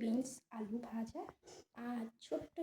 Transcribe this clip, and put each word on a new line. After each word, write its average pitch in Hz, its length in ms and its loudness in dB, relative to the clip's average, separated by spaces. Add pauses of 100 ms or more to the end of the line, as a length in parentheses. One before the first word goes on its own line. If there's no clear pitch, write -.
বিনস 233 300 6 (260)
আলু 214 200 0 (120)
ভাজা 226 340 -2 (640)
আর 240 160 0 (220)
ছোট্ট - 380 0